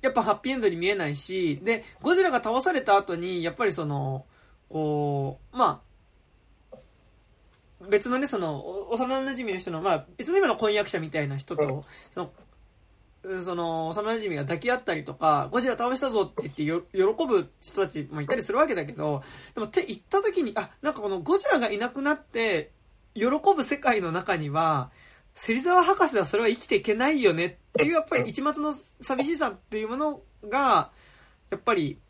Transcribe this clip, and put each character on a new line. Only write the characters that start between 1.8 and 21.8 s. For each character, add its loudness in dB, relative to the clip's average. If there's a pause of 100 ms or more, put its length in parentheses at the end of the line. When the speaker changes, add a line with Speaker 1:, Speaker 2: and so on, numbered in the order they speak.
Speaker 1:
ゴ 4
ジ 4
ラ 4
が 0
倒 0
さ 2
れ 0
た 6
後 0
に、 -4
や -2
っ -12
ぱ -2
り 2
そ -4
の、 -4 (420)
こ -2 (120)
う、 -12
ま 2
あ、 -20 (2000)
別 2
の 2
ね、 0
そ -2
の、 -2
お-、 -8
幼 0
馴 -4
染 -4
の -6
人 -8
の、 -4
ま 2
あ、 -2 (100)
別 -6
の 6
今 4
の 2
婚 2
約 0
者 -2
み -6
た -2
い -2
な -6
人 -8
と、 2
Speaker 2:
う 0
ん。 -12 (300)
Speaker 1:
そ -8
の、 -8 (920)
う -8
ん、 -6
そ -4
の、 -4
幼 -4
馴 -2
染 -4
が -4
抱 -4
き -2
合 2
っ -8
た -2
り -6
と -12
か、 2
「ゴ 2
ジ 0
ラ 0
倒 0
し -4
た 0
ぞ」 2
っ -4
て -6
言 -6
っ -18
て -4
よ-、 -2 (100)
喜 2
ぶ 2 (100)
人 -6
た 2
ち -8
も -6
い -4
た 2
り -2
す -6
る 2
わ 6
け -2
だ -4
け -12
ど、 -2 (320)
で -6
も、 -4
っ -12
て 2
言 -8
っ -18
た 0
時 0
に、 -2
あ、 -6 (120)
な 0
ん -4
か -8
こ -2
の -2
ゴ 2
ジ -2
ラ 4
が 0
い -4
な -2